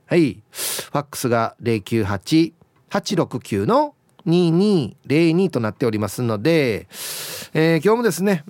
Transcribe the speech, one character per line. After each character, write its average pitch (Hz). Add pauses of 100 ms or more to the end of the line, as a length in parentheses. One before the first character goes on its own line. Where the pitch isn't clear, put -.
は -
い。 131 (100)
フ -
ァ 143
ッ 143
ク -
ス 123
が 113
零 113
九 113
八 156 (360)
八 202
六 143
九 101
の 285 (340)
二 170
二 175
零 160
二 185
と 127
な 110
っ 98
て 131
お 117
り 107
ま 107
す -
の 110
で、 123 (680)
え 160
ー、 151
今 208
日 233
も 247
で 214
す 170
ね、 196